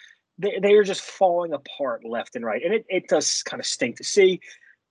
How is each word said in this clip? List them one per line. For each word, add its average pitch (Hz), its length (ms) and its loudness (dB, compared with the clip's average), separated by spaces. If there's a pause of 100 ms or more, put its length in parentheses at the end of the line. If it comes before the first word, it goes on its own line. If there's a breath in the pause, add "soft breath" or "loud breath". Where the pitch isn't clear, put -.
(380 loud breath)
They, 196 240 -4
they 202 120 6
are 208 100 8
just 185 160 -4
falling 175 520 0
apart 127 520 -6
left 113 320 -6
and 117 80 -6
right. 113 200 -2
And 175 80 0
it, 220 160 -2
it 185 200 -4
does - 340 0
kinda - 220 -10
stink - 320 -4
to - 80 -16
see, 185 340 4 (520 loud breath)